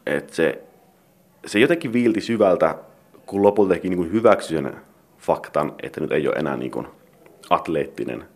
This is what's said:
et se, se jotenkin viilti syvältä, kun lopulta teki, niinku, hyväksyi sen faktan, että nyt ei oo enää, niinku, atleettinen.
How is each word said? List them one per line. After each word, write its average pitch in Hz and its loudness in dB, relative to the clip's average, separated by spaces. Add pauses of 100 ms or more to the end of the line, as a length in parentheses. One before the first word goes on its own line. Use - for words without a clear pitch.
et 71 -4
se, - -2 (840)
se 104 -2
jotenkin 143 2
viilti 120 2
syvältä, 92 2 (520)
kun 98 -2
lopulta 101 4
teki, 85 -2
niinku, 90 -2
hyväksyi 98 2
sen 69 -6 (420)
faktan, - -2
että - -10
nyt 76 -4
ei 73 0
oo - 0
enää, 71 -4
niinku, 60 -8 (640)
atleettinen. 62 -2 (120)